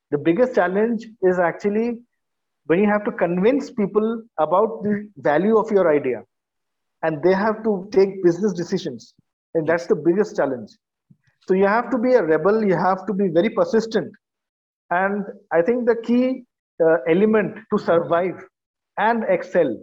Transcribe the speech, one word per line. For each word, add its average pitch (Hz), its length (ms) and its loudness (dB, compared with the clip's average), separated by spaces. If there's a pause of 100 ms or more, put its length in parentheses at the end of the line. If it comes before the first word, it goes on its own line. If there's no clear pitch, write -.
(120)
The 147 60 0
biggest 175 380 0
challenge 214 520 0 (140)
is 185 180 2
actually 208 640 -2 (640)
when 165 140 2
you 208 80 4
have 208 180 0
to 240 60 -2
convince 196 600 0
people 220 520 -2 (140)
about 190 460 0
the 208 320 -4
value 165 420 0
of 208 140 0
your 185 180 4
idea. 131 340 -2 (800)
And 160 200 -4
they 180 100 4
have 214 300 -2
to 202 280 -2
take 190 320 2
business 175 300 2
decisions. 170 600 -8 (400)
And 160 120 -2
that's 170 220 -2
the 151 80 2
biggest 175 400 0
challenge. 127 420 -4 (680)
So 190 60 0
you 196 120 4
have 226 260 0
to 262 60 0
be 254 160 2
a 226 100 4
rebel, 170 420 2
you 185 100 2
have 185 320 0
to 214 60 -4
be 196 160 0
very 170 200 2
persistent. 226 640 -2 (800)
And 196 320 0 (280)
I 165 100 4
think 233 240 0
the 233 100 2
key, 254 480 -2 (400)
uh, 160 140 4 (100)
element 202 500 2 (140)
to 214 80 0
survive 170 680 -2 (520)
and 220 320 0
excel 170 540 0